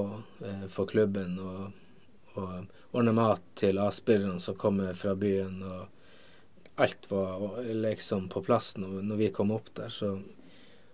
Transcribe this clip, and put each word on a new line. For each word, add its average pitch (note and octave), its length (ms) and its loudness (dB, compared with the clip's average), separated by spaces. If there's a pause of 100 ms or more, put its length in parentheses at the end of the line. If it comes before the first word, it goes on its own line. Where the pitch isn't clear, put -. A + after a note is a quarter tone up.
(400)
eh, G2 280 -8
for G2 220 -2
klubben G2 500 2
og, F#2+ 300 -8 (640)
og F#2 640 -8
ordner A#2 180 6
mat A2 280 4 (100)
til G2 260 4
A-spillerne G2 640 2
som G2 180 -6
kommer G2 340 2
fra G2 220 -2
byen, F#2+ 480 0
og F#2 220 -10 (880)
alt - 340 2
var, G2 560 -2
liksom, A2 640 -2
på F#2+ 160 -4
plass A#2 320 2
når, F#2+ 260 -6
når G#2 200 0
vi G#2+ 100 4
kom G#2 240 2
opp - 160 -8
der. - 160 -10
Så, A2 220 -4 (840)